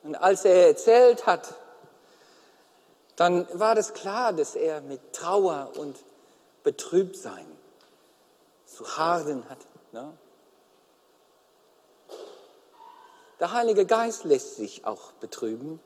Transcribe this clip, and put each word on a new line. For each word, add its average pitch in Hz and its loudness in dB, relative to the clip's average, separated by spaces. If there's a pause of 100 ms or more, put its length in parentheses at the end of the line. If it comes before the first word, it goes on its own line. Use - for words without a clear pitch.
Und 151 -12
als 190 2
er 180 8
erzählt 240 6
hat, - -2 (1600)
dann 175 0
war 220 0
das 214 -4
klar, 214 -4
dass 156 -4
er 156 -4
mit 139 -16
Trauer 170 -2
und 143 -12 (680)
Betrübtsein 135 -4 (1200)
zu - -14
hadern 151 -4
hat, - -20 (340)
ne? 127 -16 (3250)
Der 175 -6
Heilige 220 0
Geist 226 -2
lässt 143 -2
sich - -14
auch - -10
betrüben. 120 -10